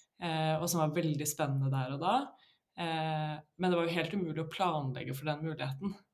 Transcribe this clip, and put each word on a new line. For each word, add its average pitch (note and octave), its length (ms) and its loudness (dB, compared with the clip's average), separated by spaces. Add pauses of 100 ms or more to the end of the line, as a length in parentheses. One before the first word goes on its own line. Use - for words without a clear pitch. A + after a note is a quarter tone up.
(200)
eh, D#3+ 380 0
og E3+ 100 0
som E3+ 140 2
var D#3 160 2
veldig D3+ 320 0
spennende C3+ 400 0
der C3+ 240 0
og C#3+ 80 -4
da. F#3 140 4 (640)
Eh, D#3+ 580 -2 (260)
men F#3 100 4
det F3 60 4
var E3+ 80 4
jo E3 80 0
helt E3 240 0
umulig D#3+ 240 -2
å - 100 -4
planlegge C3+ 640 0
for D3+ 140 -4
den D3+ 160 -2
muligheten. D3+ 480 -4 (200)